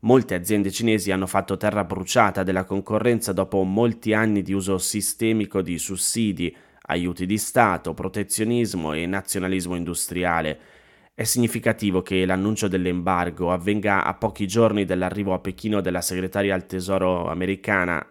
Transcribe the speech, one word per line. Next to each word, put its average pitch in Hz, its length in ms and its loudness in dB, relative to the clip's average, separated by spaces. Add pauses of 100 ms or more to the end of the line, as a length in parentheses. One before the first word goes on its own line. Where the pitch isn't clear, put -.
molte 117 340 6
aziende 98 360 0
cinesi 104 420 2
hanno 95 140 0
fatto 95 320 -2
terra 101 260 0
bruciata 98 580 2
della 92 220 0
concorrenza 107 720 0
dopo 95 300 0
molti 110 500 2
anni 107 260 2
di 92 140 -4
uso 95 240 0
sistemico 107 840 -2
di 87 180 -4
sussidi, 90 800 -2 (320)
aiuti 87 380 -2
di 104 100 0
Stato, 101 560 2
protezionismo 98 1000 -2
e 82 100 -4
nazionalismo 92 680 -4
industriale. 85 840 -2 (540)
È - 120 -6
significativo 113 760 2
che 92 240 0
l'annuncio 98 420 0
dell'embargo 90 840 0
avvenga 98 520 2
a 90 100 -2
pochi 107 320 -4
giorni 104 400 4
dall'arrivo 92 480 -2
a 92 60 -4
Pechino 101 420 -2
della 87 180 -2
segretaria 92 540 0
al 92 100 -4
tesoro 92 640 0
americana 90 840 0